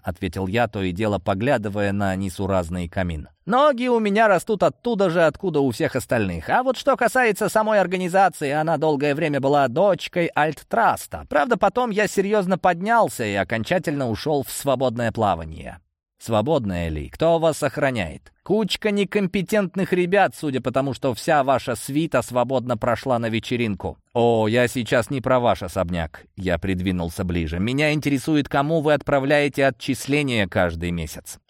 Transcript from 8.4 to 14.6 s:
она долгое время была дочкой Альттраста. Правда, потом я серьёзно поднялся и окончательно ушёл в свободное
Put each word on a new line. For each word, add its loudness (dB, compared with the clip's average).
она 0
долгое 2
время 0
была 4
дочкой 0
Альттраста. 0
Правда, 0
потом 0
я 0
серьёзно 0
поднялся 0
и -2
окончательно -2
ушёл -2
в -12
свободное -2